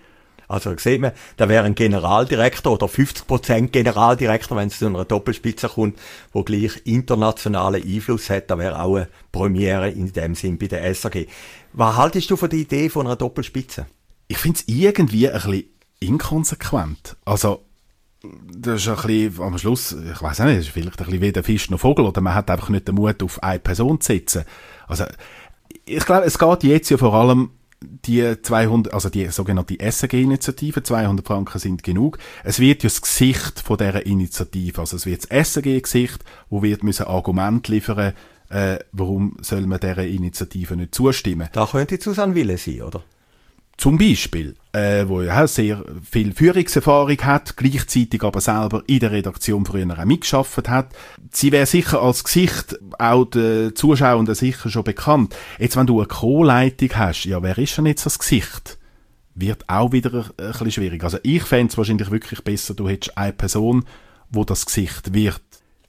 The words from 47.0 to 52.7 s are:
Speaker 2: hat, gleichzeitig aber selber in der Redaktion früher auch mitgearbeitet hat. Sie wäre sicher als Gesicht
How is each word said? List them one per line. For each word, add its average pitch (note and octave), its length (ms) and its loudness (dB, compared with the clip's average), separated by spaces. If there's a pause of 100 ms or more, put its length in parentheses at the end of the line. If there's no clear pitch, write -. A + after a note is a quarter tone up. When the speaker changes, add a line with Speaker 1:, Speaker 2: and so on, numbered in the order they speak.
Speaker 2:
hat, C#3 360 0
gleichzeitig B2+ 680 0
aber G2 180 -2
selber A2 460 -2
in C3+ 120 4
der A2 120 2
Redaktion G2+ 540 -2
früher F#2+ 320 -4
auch E2 60 -6
mitgearbeitet C3+ 640 0
hat. B2+ 220 0 (420)
Sie C#3 220 2
wäre C#3+ 120 6
sicher E3 360 2
als B2 240 2
Gesicht - 520 0 (220)